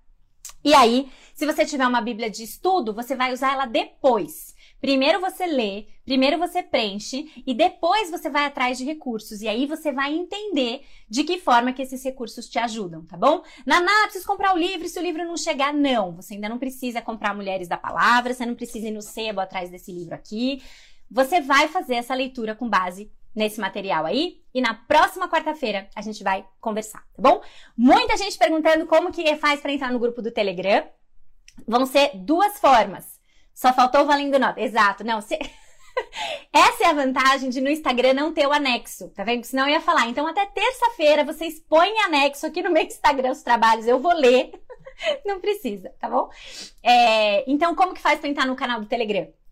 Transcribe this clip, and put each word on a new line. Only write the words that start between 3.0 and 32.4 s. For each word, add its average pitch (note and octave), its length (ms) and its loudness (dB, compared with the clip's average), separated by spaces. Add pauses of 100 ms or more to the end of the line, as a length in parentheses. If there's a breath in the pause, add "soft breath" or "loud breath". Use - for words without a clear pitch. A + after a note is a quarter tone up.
vai B3+ 180 -2
usar C4+ 200 0
ela C4+ 140 -2
depois. A#3+ 880 -2 (300 soft breath)
Primeiro C4+ 340 2
você F#4 280 -4
lê, A3 400 -2 (180)
primeiro C4+ 340 2
você F4 240 -2
preenche B3 840 -6
e C4 80 -4
depois F4+ 560 0
você D#4+ 180 -8
vai C#4+ 160 0
atrás C4 320 -4
de B3+ 80 -8
recursos. A#3+ 560 -8
E A3 80 -6
aí A3+ 160 -2
você D#4 260 -4
vai C#4 220 -2
entender E4+ 720 -4 (260 soft breath)
de B3 160 -2
que F4 140 -2
forma B3+ 340 2
que C4 80 -10
esses C4 240 -10
recursos B3 460 -10
te - 80 -4
ajudam, G#3+ 480 -6
tá F3 100 -18
bom? C#4 260 2 (220 loud breath)
"Naná, F4+ 380 4
preciso G#4 240 -4
comprar G4 280 0
o F4+ 40 2
livro, F4+ 280 -4
se E4+ 120 -10
o F4+ 40 -6
livro E4+ 220 -4
não E4+ 140 -6
chegar." D4 340 -2
Não, B3 420 0
você F3+ 200 -16
ainda G#3 160 -8
não A#3+ 80 -6
precisa B3 420 -6
comprar G#3+ 340 -6
Mulheres F#3+ 320 -6
da E3+ 120 -4
Palavra, A#3+ 560 2
você B3 100 -8
não A#3+ 100 -6
precisa A3+ 340 -10
ir - 20 -6
no G#3+ 100 -8
sebo G#3+ 400 -8
atrás F#3+ 300 -8
desse F3+ 200 -18
livro F3 240 -12
aqui. B3 480 -6 (480 loud breath)
Você D4 300 0
vai C#4 260 2
fazer D#4 280 -4
essa A#3+ 200 -4
leitura B3+ 400 -6
com A#3+ 140 -8
base F#3 420 -2 (240)
nesse G#3+ 280 -4
material F#3+ 420 -4
aí C4 380 -4 (100)
e B3+ 80 -4
na A3+ 140 0
próxima F4 560 2
quarta-feira D4+ 640 -4
a G#3+ 60 -8
gente G#3+ 200 -10
vai F#3+ 240 -2 (140)
conversar, G#3+ 400 -6 (160)
tá F#3 60 -4
bom? C#4+ 180 6 (340 loud breath)
Muita G4+ 440 6
gente G4 180 -4
perguntando D#4+ 500 2
como E4+ 240 4
que D#4+ 260 -2
faz D4 260 0
pra C#4+ 100 -4
entrar C4+ 180 -4
no B3 80 -2
grupo A#3 220 -2
do A3 100 -6
Telegram. G3+ 560 0 (800)
Vão B3 200 2
ser C#4 300 2
duas E4+ 440 0